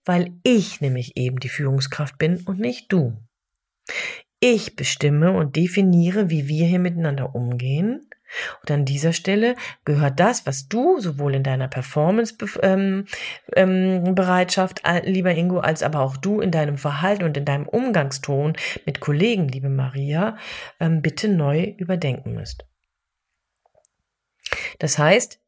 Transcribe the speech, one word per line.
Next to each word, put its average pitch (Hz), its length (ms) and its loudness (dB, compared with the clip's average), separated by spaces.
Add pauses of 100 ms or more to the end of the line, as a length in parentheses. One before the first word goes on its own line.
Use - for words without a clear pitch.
Weil 175 280 0 (120)
ich 233 360 4
nämlich 127 360 -2
eben 127 240 -2
die 127 80 -6
Führungskraft 139 720 -2
bin 175 260 0
und 196 160 -4
nicht 247 320 -4
du. 127 240 2 (1200)
Ich 233 380 2
bestimme 147 560 2
und 156 240 -2
definiere, 180 720 4
wie 151 180 0
wir 156 200 0
hier 180 120 2
miteinander 160 560 -2
umgehen. 131 760 -2 (540)
Und - 80 -6
an 143 140 2
dieser 143 280 0
Stelle 214 420 0 (300)
gehört 143 340 2
das, 156 260 2
was - 240 -6
du 285 300 2
sowohl 143 380 -2
in 135 80 0
deiner 131 240 0
Performance-Bereitschaft, 196 960 -2
ähm, 196 420 2 (480)
ähm, 185 600 4
Bereitschaft, 180 720 2
äh, 175 240 0
lieber 185 240 2
Ingo, 175 280 0
als 160 240 0
aber 151 160 0
auch 135 160 0
du 202 240 -2
in 190 100 0
deinem 151 260 0
Verhalten 165 480 -2
und 147 120 -2
in 143 80 -4
deinem 143 240 -2
Umgangston 151 880 0 (300)
mit 139 140 -6
Kollegen, 175 500 0
liebe 131 200 -4
Maria, 139 680 -2 (440)
ähm, 160 200 2
bitte 160 280 -2
neu 156 340 2
überdenken 170 720 -4
müsst. - 320 -12 (2250)
Das 156 180 -2
heißt, 185 500 2